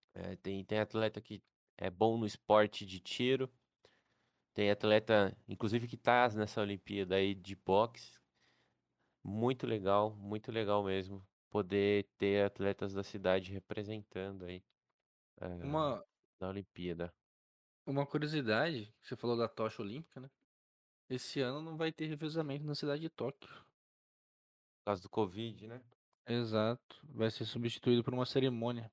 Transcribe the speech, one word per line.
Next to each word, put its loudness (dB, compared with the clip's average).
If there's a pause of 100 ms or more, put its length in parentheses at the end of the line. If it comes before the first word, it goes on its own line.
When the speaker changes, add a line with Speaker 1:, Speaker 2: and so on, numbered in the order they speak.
(160)
Speaker 1:
É, -10
tem, -6
tem 0
atleta -2
que -14 (340)
é -4
bom 4
no 0
esporte 4
de -10
tiro. 0 (1080)
Tem 4
atleta, 4 (100)
inclusive, -2
que -12
tá 4
nessa -2
Olimpíada -2
aí 4
de -12
boxe. 2 (1040)
Muito -2
legal, 2
muito -8
legal 2
mesmo -4 (240)
poder 2
ter 2
atletas -2
da -4
cidade 0
representando -10
aí, -12 (760)
é, -6 (160)
Speaker 2:
Uma -2 (360)
Speaker 1:
na -6
Olimpíada. -6 (720)
Speaker 2:
uma -2
curiosidade, 0
você -12
falou -2
da 2
tocha -4
olímpica, -10
né? -16 (800)
Esse -4
ano -2
não -8
vai 0
ter -6
revezamento -4
na -4
cidade -2
de -6
Tóquio. -8
Speaker 1:
Por -20
causa 0
do -16
covid, -4
né? -16 (460)
Speaker 2:
Exato. 0
Vai -2
ser -6
substituído 2
por -4
uma 0
cerimônia 0